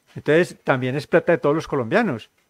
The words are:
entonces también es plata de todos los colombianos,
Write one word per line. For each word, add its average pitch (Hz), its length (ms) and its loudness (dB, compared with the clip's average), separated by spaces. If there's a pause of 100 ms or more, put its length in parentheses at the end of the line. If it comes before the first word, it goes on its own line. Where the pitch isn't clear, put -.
(160)
entonces 165 480 0
también 127 320 -2
es 147 120 -8
plata 170 240 2
de 160 80 2
todos 147 160 2
los 160 120 -6
colombianos, 139 600 -2 (200)